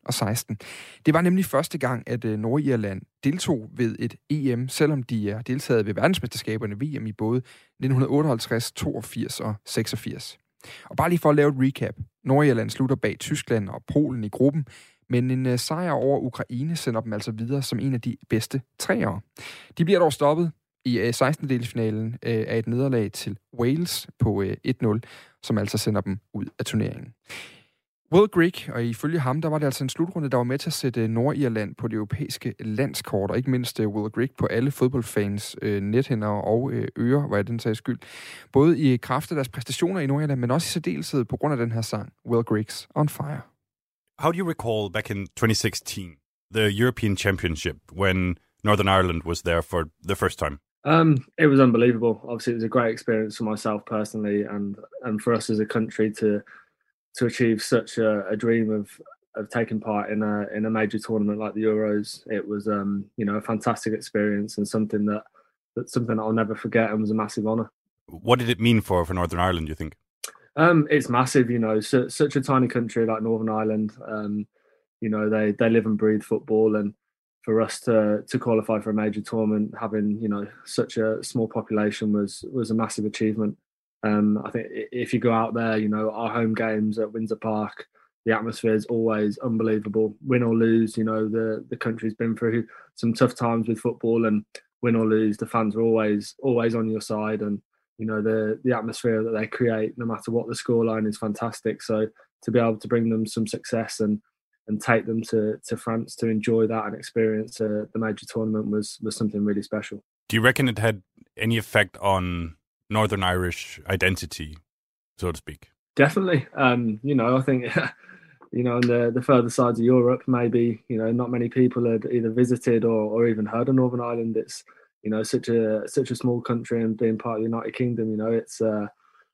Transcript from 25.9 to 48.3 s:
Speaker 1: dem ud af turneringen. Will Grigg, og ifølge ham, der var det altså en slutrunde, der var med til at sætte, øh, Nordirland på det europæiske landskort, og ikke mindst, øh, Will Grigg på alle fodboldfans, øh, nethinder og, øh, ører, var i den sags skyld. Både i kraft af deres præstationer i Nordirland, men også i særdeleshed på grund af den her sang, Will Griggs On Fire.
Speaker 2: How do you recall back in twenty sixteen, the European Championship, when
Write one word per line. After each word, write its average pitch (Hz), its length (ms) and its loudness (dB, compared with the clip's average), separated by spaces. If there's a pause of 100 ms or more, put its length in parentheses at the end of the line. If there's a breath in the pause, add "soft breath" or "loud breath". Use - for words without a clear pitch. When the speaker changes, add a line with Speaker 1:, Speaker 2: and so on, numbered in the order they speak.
Speaker 1:
dem 98 180 -4 (140)
ud 101 120 -6 (140)
af 113 60 -6
turneringen. 110 480 -4 (1000 loud breath)
Will 202 140 8
Grigg, 180 460 2
og 120 120 -2
ifølge 147 340 -2
ham, 131 220 0
der 160 80 -2
var 151 80 0
det 151 80 0
altså 135 180 -2
en 131 60 -2
slutrunde, 165 400 -4
der 127 80 2
var 123 60 2
med 127 140 0
til - 120 -6
at 151 40 -4
sætte, 120 280 -2
øh, 113 80 2
Nordirland 117 640 0
på 123 120 -6
det 110 80 -4
europæiske - 640 -6
landskort, 107 720 -2
og - 60 0
ikke 131 140 -2
mindst, 123 280 -2
øh, 110 80 0
Will 107 240 -4
Grigg 127 260 -4
på 160 80 -2
alle 120 260 0
fodboldfans, 107 920 -2
øh, 101 200 -2
nethinder 107 460 0
og, 110 440 0
øh, 113 160 -4 (120)
ører, 135 280 2
var 104 100 0
i 104 60 2
den 117 160 -4
sags 110 180 -2
skyld. - 220 -8 (520 loud breath)
Både 143 280 6
i 131 180 4
kraft 135 340 -4
af 170 40 -2
deres 135 140 -2
præstationer 170 500 -4
i 143 80 -2
Nordirland, 143 320 0
men 120 120 0
også 165 140 0
i - 80 -6
særdeleshed 156 520 -2
på - 120 -4
grund 151 140 0
af 139 60 0
den 117 140 -2
her 113 100 -2
sang, 107 320 -8 (160)
Will 117 140 2
Griggs - 520 -4
On 147 140 2
Fire. - 320 -8 (800)
Speaker 2:
How 160 120 0
do 170 60 -4
you 190 60 -2
recall 113 460 -2
back 107 200 -6
in 98 260 -6
twenty 113 180 4
sixteen, 92 640 -4 (340)
the 104 200 2
European 110 440 2
Championship, 87 640 -2 (140)
when 92 460 0 (260)